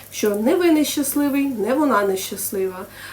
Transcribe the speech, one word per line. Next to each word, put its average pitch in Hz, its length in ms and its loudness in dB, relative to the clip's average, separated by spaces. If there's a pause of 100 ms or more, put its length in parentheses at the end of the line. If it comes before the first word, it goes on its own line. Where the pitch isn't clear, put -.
(100)
що 208 240 0
не 220 200 2
ви 349 160 4
нещасливий, 285 760 2
не 233 280 0
вона 269 280 2
нещаслива. 190 840 -4 (260)